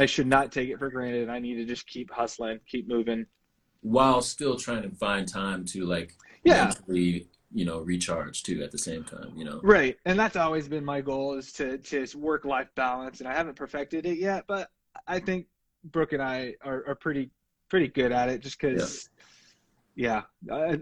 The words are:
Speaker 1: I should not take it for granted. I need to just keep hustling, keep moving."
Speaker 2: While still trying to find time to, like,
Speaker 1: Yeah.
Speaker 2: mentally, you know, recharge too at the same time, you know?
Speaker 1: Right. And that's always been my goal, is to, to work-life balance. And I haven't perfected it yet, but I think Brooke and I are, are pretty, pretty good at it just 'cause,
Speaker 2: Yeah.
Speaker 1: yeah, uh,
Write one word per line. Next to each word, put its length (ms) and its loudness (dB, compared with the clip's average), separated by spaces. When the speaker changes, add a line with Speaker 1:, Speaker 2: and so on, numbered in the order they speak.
Speaker 1:
I 20 10
should 220 2
not 260 6
take 160 0
it 100 -6
for 100 -4
granted. 400 -2
I 100 -4
need 160 -6
to 100 -4
just 200 -6
keep 260 -10
hustling, 540 -4
keep 220 -6
moving." 380 0
Speaker 2:
While 400 6
still 340 -2
trying 280 -4
to 120 -10
find 320 0
time 380 -4
to, 200 -6
like, 280 -2
Speaker 1:
Yeah. 220 8
Speaker 2:
mentally, 600 0
you 120 0
know, 160 -2
recharge 640 -2
too 200 -4
at 80 -8
the 60 -8
same 260 -4
time, 320 -14
you 80 -12
know? 180 -8
Speaker 1:
Right. 440 8
And 120 4
that's 200 2
always 320 0
been 160 -4
my 160 -2
goal, 360 -2
is 160 -10
to, 260 -4
to 280 -4
work-life 580 0
balance. 440 -2
And 80 -8
I 60 -4
haven't 240 -2
perfected 480 -6
it 120 0
yet, 300 -2
but 220 -4
I 140 -2
think 280 -2
Brooke 300 0
and 100 -2
I 380 -4
are, 260 -6
are 80 -4
pretty, 340 -2
pretty 200 4
good 240 4
at 160 4
it 120 -2
just 180 -12
'cause, 500 0
Speaker 2:
Yeah. 280 0
Speaker 1:
yeah, 80 -6
uh, 260 0